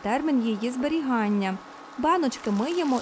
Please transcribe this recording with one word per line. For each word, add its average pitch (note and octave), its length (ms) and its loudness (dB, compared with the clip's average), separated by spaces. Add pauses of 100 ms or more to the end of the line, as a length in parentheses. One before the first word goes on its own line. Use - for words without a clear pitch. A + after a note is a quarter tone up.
термін B3+ 440 2
її A3+ 240 0
зберігання. A#3+ 880 0 (400)
Баночки D4 520 2
миємо C4 520 0